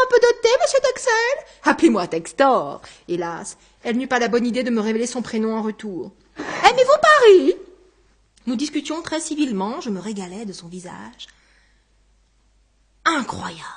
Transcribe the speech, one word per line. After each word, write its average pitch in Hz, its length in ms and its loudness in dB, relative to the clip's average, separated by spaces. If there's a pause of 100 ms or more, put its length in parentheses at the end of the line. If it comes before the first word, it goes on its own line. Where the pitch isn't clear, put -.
un 508 80 -2
peu 480 80 6
de 480 220 4
thé, 453 80 4 (120)
monsieur 539 220 2
Texel ? 508 300 0 (500)
Appelez-moi 226 420 2
Textor. » 165 760 0 (260)
Hélas, 170 500 -8 (240)
elle 233 160 -2
n'eut 262 100 -4
pas 247 120 0
la 233 80 2
bonne 233 180 2
idée 240 160 0
de 247 80 -2
me 226 120 2
révéler 226 260 0
son 240 160 -6
prénom 220 340 -2
en 214 60 -4
retour. « 202 480 -8 (260)
Aimez-vous 508 640 2
Paris ? » 453 540 8 (880)
Nous 247 100 -4
discutions 294 460 -6
très 320 180 -6
civilement, 269 600 -4
je 269 80 -8
me 190 100 -4
régalais 196 460 -10
de 190 80 -12
son 170 140 -18
visage. 180 600 -18 (1800)
Incroyable! 196 580 -4 (140)